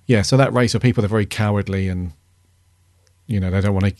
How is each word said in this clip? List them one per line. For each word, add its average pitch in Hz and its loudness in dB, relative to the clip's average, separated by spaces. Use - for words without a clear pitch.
yeah, 110 4
so 131 0
that 135 2
race 120 2
of 110 -4
people, 123 2
they're 101 0
very 104 0
cowardly 101 -2
and, 90 -4
you 107 -2
know, 95 -2
they 98 0
don't 101 0
wanna, 95 2